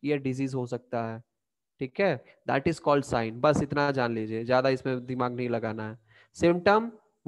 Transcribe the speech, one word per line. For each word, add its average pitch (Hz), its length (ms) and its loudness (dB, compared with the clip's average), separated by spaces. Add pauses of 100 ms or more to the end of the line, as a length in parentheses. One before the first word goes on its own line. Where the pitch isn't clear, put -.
ये 147 140 -2
डिजीज 135 360 -4
हो 127 120 -4
सकता 120 420 -6
है, 113 160 -10 (560)
ठीक 135 200 -8
है, 180 260 0 (240)
that 131 180 2
is 165 140 -2
called 143 280 2
sign। 113 240 0
बस 139 300 2
इतना 143 280 0
जान 123 240 0
लीजिए, 110 300 -4
ज्यादा 127 240 4
इसमें 127 360 -2
दिमाग 123 280 -2
नहीं 123 160 -4
लगाना 110 400 -4
है। 110 100 -14 (340)
सिम्टम 196 580 4 (360)